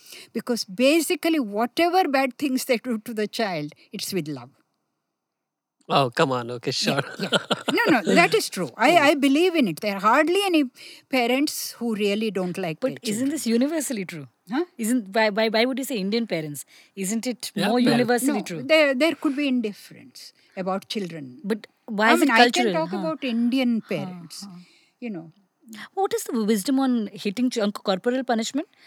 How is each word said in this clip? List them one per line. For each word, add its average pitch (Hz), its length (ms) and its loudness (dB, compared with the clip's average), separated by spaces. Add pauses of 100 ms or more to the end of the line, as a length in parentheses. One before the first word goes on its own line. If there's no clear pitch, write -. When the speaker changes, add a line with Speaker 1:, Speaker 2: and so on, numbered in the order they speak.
(320)
Speaker 1:
Because 233 320 -4
basically, 311 720 2
whatever 285 720 0
bad 269 300 0
things 254 260 -2
they 233 140 0
do 233 200 -4
to 233 160 -10
the 208 140 -2
child, 170 440 -4 (200)
it's - 200 -8
with 170 160 -4
love. 131 220 -12 (1400)
Speaker 2:
Oh, 143 220 2
come 147 220 2
on. 120 180 -2
Okay, 123 200 -6
Speaker 1:
Yeah, 139 300 -2
Speaker 2:
sure. - 20 0 (160)
Speaker 1:
yeah. 185 120 -6 (420)
No, 381 160 2
no, 233 260 4
that 339 200 6
is 427 160 0
true. 175 260 -4
I, 240 140 4
Speaker 2:
<laughs> 349 80 6
Hmm. 294 120 6
Speaker 1:
I - 40 4
believe 294 400 4
in 277 140 4
it. 156 120 -4
There 202 160 -2
are 190 40 -8
hardly 302 440 4
any 330 200 2 (440)
parents 262 640 0
who 233 220 -4
really 208 360 0
don't 185 280 -4
like 165 220 -4
Speaker 3:
But 262 100 0
Speaker 1:
their - 120 -8
Speaker 3:
isn't 214 160 -4
Speaker 1:
children. 269 120 0
Speaker 3:
this 302 160 -6
universally 247 580 0
true? 151 220 -12 (240)
Speaker 1:
Huh? 285 140 -2 (120)
Speaker 3:
Isn't, 214 380 -2
why, 220 160 2
why, 220 180 0
why 220 160 2
would 254 140 -2
you 277 60 -4
say 269 120 -4
Indian 208 300 -2
parents? 156 380 -6 (320)
Isn't 208 300 -4
it - 280 -6
Speaker 2:
Yeah, - 140 0
Speaker 3:
more 240 100 2
Speaker 2:
parents. 247 140 4
Speaker 3:
universally 247 480 2
Speaker 1:
No, - 40 -6
Speaker 3:
true? 170 200 -8
Speaker 1:
there, 302 300 4
there 302 200 2
could 285 220 -2
be 285 120 -2
indifference - 840 -6 (240)
about 190 320 -4
children. 165 560 -8
Speaker 3:
But 208 220 -4 (200)
why 214 240 2
Speaker 1:
I 240 40 8
Speaker 3:
is 349 60 4
Speaker 1:
mean, 277 100 4
Speaker 3:
it 233 40 2
Speaker 1:
I 226 40 6 (120)
can - 20 0
Speaker 3:
cultural? 214 220 2
Speaker 1:
talk 320 160 0
Speaker 3:
Huh. - 80 -4
Speaker 1:
about 320 260 -4
Indian 240 640 0
Speaker 3:
Huh, 208 80 -4
Speaker 1:
parents, 180 540 -10
Speaker 3:
huh. 175 80 -18 (420)
Speaker 1:
you 240 100 -8
know. 165 220 -12 (600)
Speaker 3:
What 392 200 0
is 453 100 -4
the 233 200 -2
wisdom 226 360 2
on 247 320 0
hitting 214 380 -2
ch-, 247 80 -4
on 208 140 0
corporal 240 520 -2
punishment? 254 440 -2 (180)